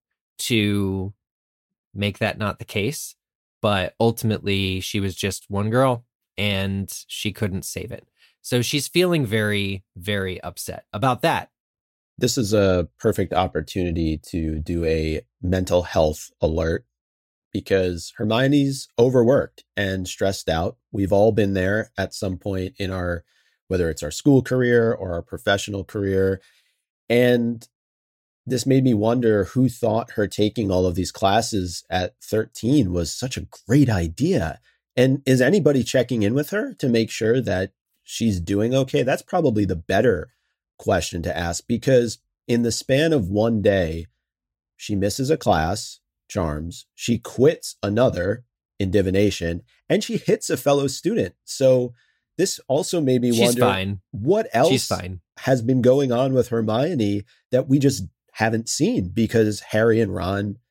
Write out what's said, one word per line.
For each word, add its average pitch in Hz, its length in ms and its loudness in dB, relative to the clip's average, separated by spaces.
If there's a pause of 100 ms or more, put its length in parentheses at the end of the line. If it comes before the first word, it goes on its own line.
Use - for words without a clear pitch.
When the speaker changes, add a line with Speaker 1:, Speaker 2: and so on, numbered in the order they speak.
(400)
Speaker 1:
to 101 760 0 (800)
make 101 240 -4
that 107 180 -2
not 104 220 -6
the - 80 -14
case, 113 500 -6 (460)
but 98 360 0
ultimately 98 840 0
she 101 200 -6
was 98 140 -4
just - 340 -6
one 101 220 -4
girl 127 340 0 (320)
and 98 560 -2 (140)
she - 260 -8
couldn't 98 320 -6
save - 260 -10
it. - 160 -14 (360)
So 123 200 0
she's 139 240 -4
feeling 170 400 0
very, 101 560 -2 (140)
very 95 460 -4
upset - 500 -12
about 123 300 -2
that. 143 280 -2 (680)
Speaker 2:
This - 200 0
is 107 160 0
a 92 340 4 (100)
perfect 98 340 0
opportunity 85 840 -2 (100)
to 78 320 -4
do 85 240 -4
a 80 380 -2 (200)
mental 90 400 0
health 78 480 0 (100)
alert 82 460 -2 (680)
because 92 640 -2
Hermione's 135 720 0 (100)
overworked 123 640 2 (120)
and 95 300 -2
stressed 98 420 -4
out. 85 280 -2 (160)
We've 98 200 -2
all 104 200 6
been 98 220 2
there 98 440 0
at 95 160 -4
some 92 240 -6
point 95 400 -6
in 95 120 -6
our, 90 340 -6 (440)
whether 87 220 0
it's - 120 -8
our 73 80 -8
school 135 320 2
career 120 500 2
or 92 220 -6
our 85 80 -6
professional 98 640 -4
career. 95 560 0 (680)
And 120 580 2 (800)
this 120 200 -2
made 135 180 4
me 127 100 4
wonder 110 500 2
who 123 240 0
thought 110 440 -2
her 104 160 0
taking 104 420 -2
all 92 160 2
of 87 80 0
these 90 180 -4
classes 98 800 -2
at 90 320 -4
thirteen 110 720 0
was 87 200 -2
such - 240 -8
a 80 120 -10 (180)
great 135 240 4
idea. 90 720 -2 (360)
And 131 300 4
is 131 140 4
anybody 143 420 4
checking 120 400 0
in 104 120 2
with 147 160 -2
her 220 240 -6
to 143 140 -4
make 113 220 2
sure 117 300 0
that 95 320 -2 (320)
she's 107 360 -2
doing 101 340 0
okay? 135 280 0
That's 139 200 -2
probably 127 420 0
the 92 120 -2
better 92 540 0 (480)
question 90 440 -2
to 82 140 -4
ask, 85 300 -4
because 120 520 2 (280)
in 120 160 2
the 117 100 0
span 147 400 0
of 104 160 0
one 107 340 0
day, 85 440 2 (720)
she - 180 -8
misses 104 340 -2
a 156 80 2
class, 87 640 0 (280)
charms, 82 680 -6
she - 240 -2
quits - 640 0
another 101 640 0 (340)
in 95 120 -2
divination, 92 720 0 (260)
and 202 160 0
she 233 140 -4
hits - 320 -2
a 156 60 -2
fellow 143 300 2
student. 160 480 -2 (100)
So 127 500 2 (440)
this 190 300 -2
also 170 320 0
made 127 220 2
me 123 100 2
Speaker 1:
She's 113 80 2
Speaker 2:
wonder 120 220 2
Speaker 1:
fine. 98 380 0 (120)
Speaker 2:
what 180 400 0
Speaker 1:
She's - 20 -2
Speaker 2:
else 131 320 2
Speaker 1:
fine. 92 340 -6 (180)
Speaker 2:
has 131 240 0
been 127 200 2
going 131 300 4
on 131 220 0
with 123 140 2
Hermione 110 760 0 (260)
that 127 180 2
we 139 100 4
just 135 260 2 (320)
haven't 113 320 0
seen 170 400 0
because 107 520 2 (100)
Harry 110 300 2
and 98 140 0
Ron 98 440 -4 (120)